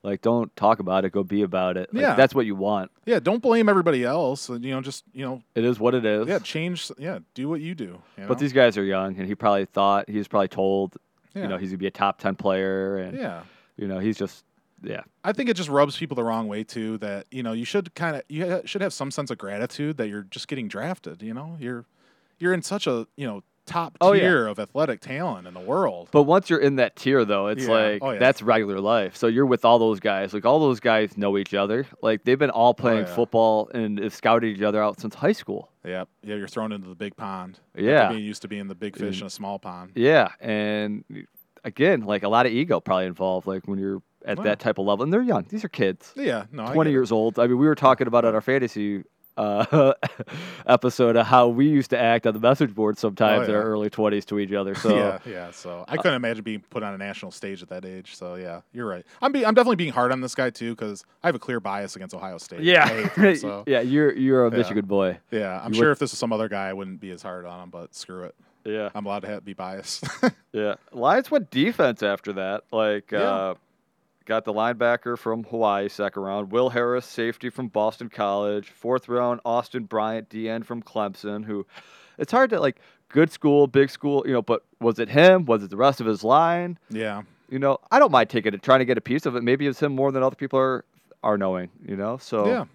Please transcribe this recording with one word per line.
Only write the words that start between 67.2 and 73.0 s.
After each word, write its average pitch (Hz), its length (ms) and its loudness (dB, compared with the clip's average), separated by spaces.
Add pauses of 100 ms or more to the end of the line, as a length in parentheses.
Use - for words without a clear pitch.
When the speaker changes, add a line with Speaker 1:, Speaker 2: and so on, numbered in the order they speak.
Speaker 2:
hard 90 220 -12
on 90 180 -16
him, 90 60 -20
but 87 260 -18
screw 92 280 -14
it. 90 120 -16 (300)
Speaker 1:
Yeah. 107 300 -4
Speaker 2:
I'm 104 100 -8
allowed 101 180 -6
to 104 100 -12
ha-, 101 80 -10
be 98 120 -16
biased. 95 520 -12 (240)
<laughs> - 240 -10
Speaker 1:
Yeah. 117 220 -2 (160)
Lions 165 400 0
went 262 180 0
defense 139 540 0
after 101 300 -2
that. 95 380 -6
Like, 107 400 -2